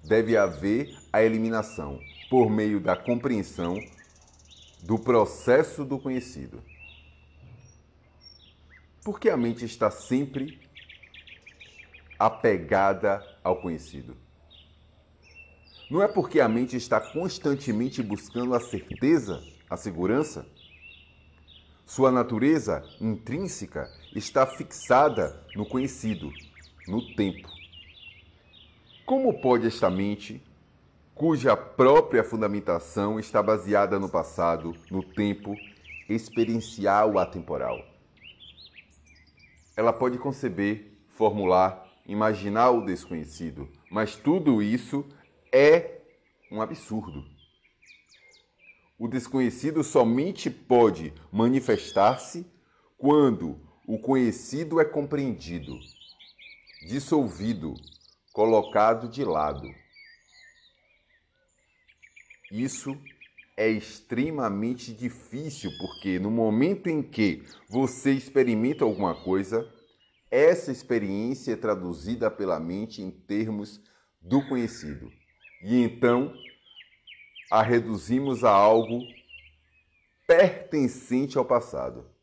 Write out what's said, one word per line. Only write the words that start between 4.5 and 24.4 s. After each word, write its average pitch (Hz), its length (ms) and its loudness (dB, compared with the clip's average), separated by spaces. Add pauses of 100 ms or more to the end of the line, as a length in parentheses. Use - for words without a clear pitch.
do 104 160 -2
processo 127 880 0
do 135 140 -6
conhecido. 123 640 -10 (2500)
Por 208 160 -8
que 220 100 2
a 165 80 0
mente 120 280 -2
está 110 260 -2
sempre 139 680 -4 (1600)
apegada 98 1040 2 (200)
ao 90 180 0
conhecido? 71 560 -10 (1700)
Não 170 100 2
é 208 60 4
porque 156 320 2
a 117 100 6
mente 120 260 0
está 117 240 0
constantemente 139 1000 -4
buscando 120 540 -4
a 117 40 2
certeza, 117 840 -2 (260)
a 85 80 -6
segurança? 92 720 -4 (1400)
Sua 131 260 2
natureza 120 720 0 (160)
intrínseca 110 920 -8 (240)
está 131 320 0